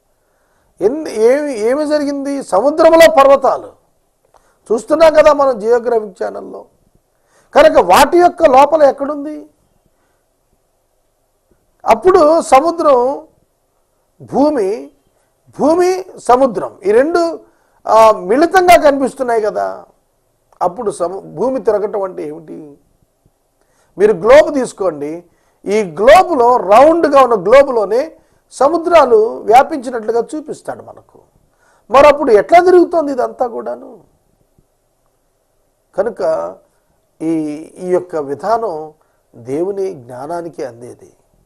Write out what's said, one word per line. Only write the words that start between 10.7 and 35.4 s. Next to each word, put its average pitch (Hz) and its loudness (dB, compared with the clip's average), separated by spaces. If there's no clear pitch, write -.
అప్పుడు 320 2
సముద్రం, 285 0
భూమి, 247 -4
భూమి, 359 0
సముద్రం 233 -2
ఈ 202 0
రెండు, 320 -2
ఆ, 220 4
మిళితంగా 311 2
కనిపిస్తున్నాయి 262 -2
కదా. 190 -6
అప్పుడు 196 -6
సము-, 180 -8
భూమి 190 -6
తిరగటం 202 -4
అంటే 180 -10
ఏమిటి? 156 -18
మీరు 208 2
గ్లోబ్ 269 4
తీసుకోండి, 175 -6
ఈ 208 -2
గ్లోబ్లో, 247 0
రౌండ్గా 277 2
ఉన్న 220 -2
గ్లోబ్లోనే 254 2
సముద్రాలు 320 2
వ్యాపించినట్లుగా 233 -2
చూపిస్తాడు 208 -14
మనకు. - -20
మరి 277 6
అప్పుడు 285 2
ఎట్లా 330 4
తిరుగుతోంది 339 2
ఇదంతా 233 -6
కూడాను? 233 -14